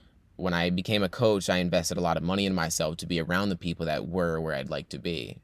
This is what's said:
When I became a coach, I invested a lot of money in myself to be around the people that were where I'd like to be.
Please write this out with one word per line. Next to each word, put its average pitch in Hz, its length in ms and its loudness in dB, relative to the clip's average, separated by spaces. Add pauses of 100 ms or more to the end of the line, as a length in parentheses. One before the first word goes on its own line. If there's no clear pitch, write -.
(380)
When 90 160 0
I 87 160 4
became 98 340 2
a 90 60 2
coach, 107 400 2
I 92 80 4
invested 90 400 2
a 92 40 -2
lot 82 140 2
of 80 80 -2
money 98 220 2
in 95 100 2
myself 80 420 0
to - 80 -10
be 85 140 0
around 90 300 0
the 92 80 -2
people 85 300 -4
that 73 200 -2
were 85 320 0
where 80 160 -2
I'd 67 140 -4
like 73 200 -6
to 73 100 -8
be. 76 440 -6